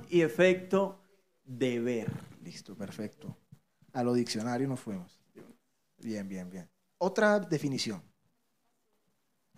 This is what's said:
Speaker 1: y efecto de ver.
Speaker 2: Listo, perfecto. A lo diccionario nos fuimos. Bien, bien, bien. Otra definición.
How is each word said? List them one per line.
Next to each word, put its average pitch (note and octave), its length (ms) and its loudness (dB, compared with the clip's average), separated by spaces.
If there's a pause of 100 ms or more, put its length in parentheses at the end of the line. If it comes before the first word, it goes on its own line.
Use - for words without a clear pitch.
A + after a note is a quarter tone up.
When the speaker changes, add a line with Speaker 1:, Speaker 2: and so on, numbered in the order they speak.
Speaker 1:
y E3+ 120 6
efecto F#3 800 4 (440)
de B2 340 0
ver. A#2 320 -2 (320)
Speaker 2:
Listo, - 320 -16
perfecto. - 600 -10 (560)
A B2 100 -2
lo A#2+ 100 2
diccionario A#2+ 540 0
nos B2+ 120 -4
fuimos. F#2 400 -10 (800)
Bien, G#2 300 -8
bien, F#2 220 -8
bien. F#2 200 -14 (280)
Otra G#3 420 4
definición. C#3 640 -2 (1500)